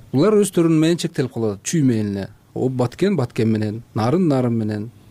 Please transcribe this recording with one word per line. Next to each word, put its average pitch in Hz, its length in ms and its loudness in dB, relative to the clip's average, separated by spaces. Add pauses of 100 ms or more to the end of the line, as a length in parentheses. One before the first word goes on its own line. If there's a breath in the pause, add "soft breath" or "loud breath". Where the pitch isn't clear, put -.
(120)
Булар 190 280 2
өздөрүнүн 165 400 2
менен 160 180 2
чектелип 151 360 -4
калат, 107 300 -4
чүй 160 200 0
менен 110 320 2
эле. 98 120 -6 (260)
О, 117 160 -2
Баткен, 131 460 -2
Баткен 120 360 -2
менен, 110 320 -4 (120)
Нарын, 131 320 0
Нарын 123 300 0
менен. 107 320 -4 (220)